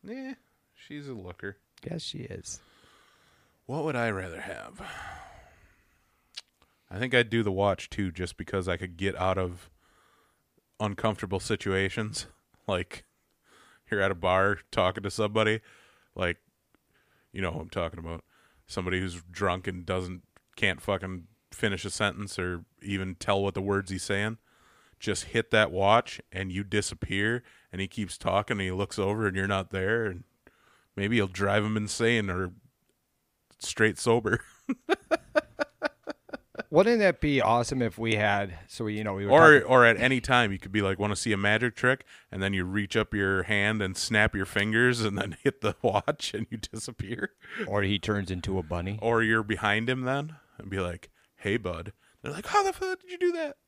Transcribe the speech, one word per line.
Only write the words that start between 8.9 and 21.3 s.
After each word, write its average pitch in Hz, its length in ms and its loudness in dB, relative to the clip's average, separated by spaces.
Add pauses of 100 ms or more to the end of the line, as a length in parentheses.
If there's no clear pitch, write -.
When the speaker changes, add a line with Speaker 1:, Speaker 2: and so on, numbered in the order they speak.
Speaker 1:
get 95 220 -2
out 92 200 2
of 90 300 -6 (1080)
uncomfortable 101 600 -2
situations. 98 880 -2 (400)
Like, 90 360 -4 (840)
you're 104 120 2
at 95 100 4
a 90 40 -2
bar 95 440 4 (120)
talking 95 320 2
to 98 80 -4
somebody, 107 480 2 (560)
like, 87 220 -2 (960)
you 95 80 -6
know 90 100 -2
who 82 100 -8
I'm 87 80 -14
talking 82 300 -6
about. 82 240 -10 (440)
Somebody 90 320 -2
who's 87 320 -6
drunk 92 360 -2
and 90 200 -8
doesn't, 92 340 -4 (340)
can't - 260 0
fucking 92 440 -4 (260)